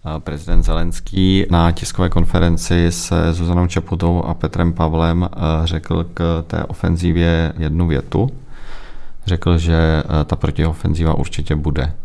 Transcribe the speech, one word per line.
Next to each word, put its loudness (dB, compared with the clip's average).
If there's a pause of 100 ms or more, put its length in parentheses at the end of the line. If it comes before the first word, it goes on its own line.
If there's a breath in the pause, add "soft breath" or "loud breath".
A -6
prezident 4
Zelenský 2
na 4
tiskové -2
konferenci 4
se 0
Zuzanou 0
Čaputou -2
a -4
Petrem -2
Pavlem, 0
eh, -10 (260)
řekl -2
k -2
té -4
ofenzívě 0
jednu 0
větu. 0 (960 loud breath)
Řekl, 0
že, 2
eh, 0
ta -2
protiofenzíva -2
určitě -2
bude. -2 (120)